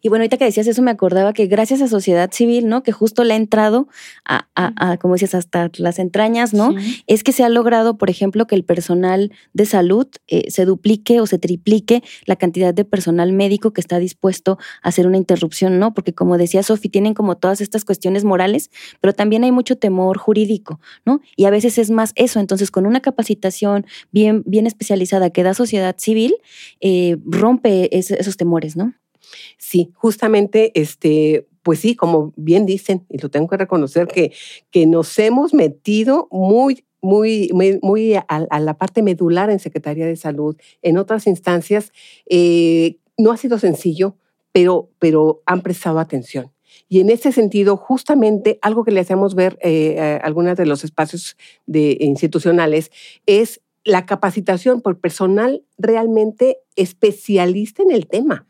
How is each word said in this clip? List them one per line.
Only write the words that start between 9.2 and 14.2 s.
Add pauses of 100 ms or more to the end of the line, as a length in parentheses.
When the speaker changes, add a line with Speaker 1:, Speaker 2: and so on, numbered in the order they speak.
Speaker 1:
de
salud, (220)
eh,
se
duplique
o
se
triplique (240)
la
cantidad
de
personal
médico
que
está
dispuesto (240)